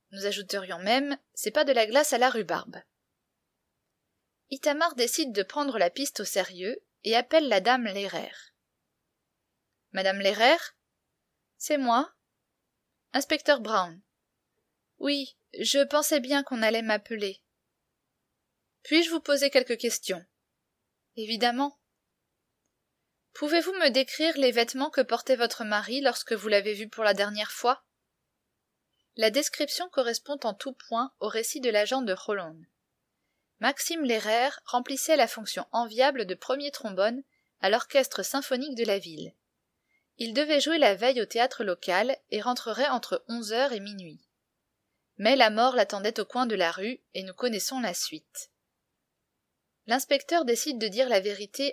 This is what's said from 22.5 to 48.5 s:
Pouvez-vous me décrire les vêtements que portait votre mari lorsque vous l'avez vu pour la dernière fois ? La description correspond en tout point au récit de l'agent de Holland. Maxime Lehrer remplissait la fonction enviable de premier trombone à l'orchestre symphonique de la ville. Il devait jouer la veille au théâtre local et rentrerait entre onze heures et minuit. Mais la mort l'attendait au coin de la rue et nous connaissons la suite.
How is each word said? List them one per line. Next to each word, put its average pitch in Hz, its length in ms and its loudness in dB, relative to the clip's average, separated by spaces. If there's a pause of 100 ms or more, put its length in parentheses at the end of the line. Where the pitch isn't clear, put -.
Pouvez-vous 320 400 0
me 359 160 2
décrire 269 480 0
les 254 160 4
vêtements 262 380 0
que - 100 0
portait 240 340 2
votre 233 300 -2
mari 214 380 -2
lorsque 240 320 0
vous 202 120 -6
l'avez 208 280 2
vu 214 140 -10
pour 220 140 -8
la 202 120 6
dernière 208 360 -2
fois ? - 340 -2 (1300)
La 220 140 4
description 294 580 -2
correspond 254 560 -2
en 214 100 -2
tout 262 200 -10 (140)
point 233 300 -4
au - 80 -4
récit 226 340 -4
de 247 100 0
l'agent 214 320 2
de 202 120 -2 (120)
Holland. 170 340 -6 (960)
Maxime 285 460 -2
Lehrer 233 460 2 (160)
remplissait 262 500 0
la 254 100 6
fonction 202 460 -8
enviable 233 540 2
de 180 80 -4
premier 277 360 -4
trombone 220 540 -2 (360)
à 190 100 2
l'orchestre 247 520 2
symphonique 269 540 -4
de 233 80 0
la 202 140 0
ville. 160 360 -14 (840)
Il 226 140 -8
devait 294 280 4
jouer 320 180 2
la 233 160 6
veille 240 260 2
au 196 60 -2
théâtre 233 380 -2
local 196 520 0 (140)
et 214 100 -4
rentrerait 247 480 -2
entre 240 400 -4
onze 226 240 -8
heures 254 200 0
et 208 80 -6
minuit. 190 440 -16 (920)
Mais 214 160 4
la 233 160 6
mort 240 240 4
l'attendait 214 460 0
au 196 40 -2
coin 247 220 -2
de 220 80 -2
la 175 160 2
rue 202 320 -8 (120)
et 190 100 -8
nous 190 100 -14
connaissons 240 460 -4
la 208 120 -4
suite. - 600 -10 (1400)